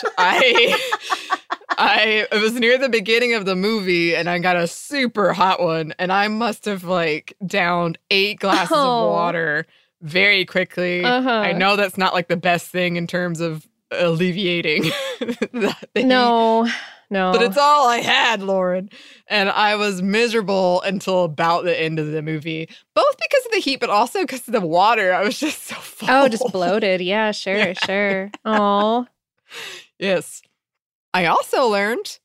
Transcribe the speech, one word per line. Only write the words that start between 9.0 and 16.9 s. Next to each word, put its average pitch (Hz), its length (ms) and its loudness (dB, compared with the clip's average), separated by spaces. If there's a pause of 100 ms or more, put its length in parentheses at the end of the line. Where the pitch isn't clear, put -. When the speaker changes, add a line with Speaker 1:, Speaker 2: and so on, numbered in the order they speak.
Speaker 2:
of 202 40 0
water 165 540 -2 (360)
very 185 420 2
quickly. 180 600 -2
Speaker 1:
Uh-huh. 254 260 0
Speaker 2:
I 208 220 0
know 190 240 2
that's 196 220 -2
not, 185 160 2
like, 175 140 -2
the 170 80 0
best 175 320 0
thing 180 280 -2
in 170 100 -4
terms 175 340 -4
of 160 260 -6 (240)
alleviating 170 920 0
<laughs> 539 380 -4
the 233 540 -4 (200)
thing. 254 140 2
Speaker 1:
No. 233 600 2 (440)